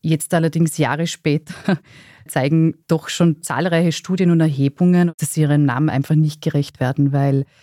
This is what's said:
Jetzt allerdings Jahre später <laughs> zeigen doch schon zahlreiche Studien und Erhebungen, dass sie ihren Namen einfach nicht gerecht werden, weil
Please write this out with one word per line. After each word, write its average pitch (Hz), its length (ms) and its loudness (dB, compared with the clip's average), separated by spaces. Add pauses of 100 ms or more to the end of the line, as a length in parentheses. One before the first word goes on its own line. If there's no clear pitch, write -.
Jetzt 160 320 -2
allerdings 165 440 0
Jahre 147 300 -2
später - 480 -4
<laughs> - 720 -8
zeigen 160 480 0 (120)
doch 160 220 -2
schon 170 320 0
zahlreiche 165 500 -2
Studien 180 400 0
und 165 80 4
Erhebungen, 160 800 2
dass - 140 -6
sie 156 80 -2
ihren 147 240 2
Namen 135 240 0
einfach 139 260 -2
nicht 151 260 0
gerecht - 380 -4
werden, 135 320 0
weil 139 340 0 (180)